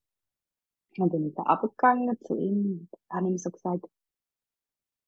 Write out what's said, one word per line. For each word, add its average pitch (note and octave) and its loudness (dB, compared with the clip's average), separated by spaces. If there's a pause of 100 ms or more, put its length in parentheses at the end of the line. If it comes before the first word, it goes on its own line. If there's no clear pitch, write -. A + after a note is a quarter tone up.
(960)
Dann F3+ 4
bin D#3+ 0
ich D3 -8
da D#3+ -6
runtergegangen B3 2
zu A#3+ -4
ihm G3 0
und - - (200)
habe F#3 -2
ihm F#3 0
so F3 -4
gesagt, F3+ -4 (1200)